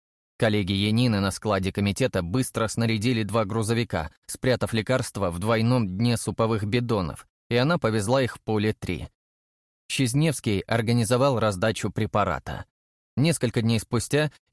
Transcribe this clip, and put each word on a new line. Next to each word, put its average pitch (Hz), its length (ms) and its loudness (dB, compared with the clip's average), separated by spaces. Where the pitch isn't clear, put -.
Коллеги 104 320 2
Янины 107 480 2
на 98 100 2
складе 95 440 -2
комитета 101 500 0
быстро 110 460 -2
снарядили 113 540 0
два 107 200 0
грузовика, 107 640 -2
спрятав - 460 -2
лекарства 110 580 -2
в 85 100 -4
двойном 113 580 2
дне 120 180 2
суповых 110 480 -2
бидонов, 104 640 -2
и 120 80 0
она 135 200 2
повезла 113 460 2
их - 140 -4
в - 40 -20
поле 107 300 0
три. - 380 -6
Щезневский 127 680 0
организовал 117 760 2
раздачу 107 540 0
препарата. 90 720 -2
Несколько 131 440 0
дней 113 180 2
спустя 143 520 -2